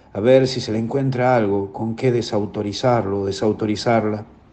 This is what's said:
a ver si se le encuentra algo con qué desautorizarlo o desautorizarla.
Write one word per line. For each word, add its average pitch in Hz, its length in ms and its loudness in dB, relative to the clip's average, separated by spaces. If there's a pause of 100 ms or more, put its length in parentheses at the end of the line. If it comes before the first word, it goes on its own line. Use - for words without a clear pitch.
(120)
a 101 60 -8
ver 131 300 6
si 127 120 -6
se 110 120 -4
le 110 80 -2
encuentra 127 560 0
algo 101 360 0
con 113 220 -6
qué 127 160 0
desautorizarlo 104 1120 -2
o 98 60 -2
desautorizarla. 107 960 0 (280)